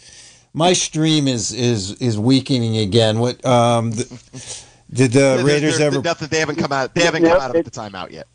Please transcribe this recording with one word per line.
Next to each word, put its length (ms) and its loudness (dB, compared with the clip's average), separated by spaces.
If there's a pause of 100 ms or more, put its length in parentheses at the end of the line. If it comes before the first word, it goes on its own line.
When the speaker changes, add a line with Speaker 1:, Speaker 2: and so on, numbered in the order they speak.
(520)
Speaker 1:
my 200 2
stream 560 0
is, 240 -2
is, 480 -2
is 180 -2
weakening 600 0
again. 420 2
What, 240 -4
um, 480 2
the, 720 -12 (280)
did 200 2
the 80 4
Speaker 2:
They're, 240 2
Speaker 1:
Raiders 340 0
Speaker 2:
they're, 100 2
Speaker 1:
ever 140 -2
Speaker 2:
nothing, 260 -4
they 120 -2
haven't 160 -2
come 160 -4
out. 220 -4
They 80 0
haven't 200 2
Speaker 3:
Yep, 100 6
Speaker 2:
come 100 4
out 80 -6
of 60 -6
Speaker 3:
it 80 -2
Speaker 2:
the 60 -12
timeout 400 -12
yet. 240 -16